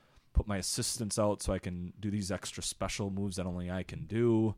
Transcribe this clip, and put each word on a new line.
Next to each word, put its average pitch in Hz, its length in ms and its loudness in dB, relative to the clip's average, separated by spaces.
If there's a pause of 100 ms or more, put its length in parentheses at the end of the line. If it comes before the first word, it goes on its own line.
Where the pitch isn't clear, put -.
(340)
put - 140 4
my 104 80 0
assistants 104 640 -2
out 104 220 4
so - 100 0
I 92 80 2
can 90 400 -6
do 104 100 -4
these 101 220 0
extra - 320 -6
special 98 460 -2
moves 98 260 -2
that 92 100 -2
only 90 240 -4
I 90 140 -2
can - 220 -8
do? 110 520 4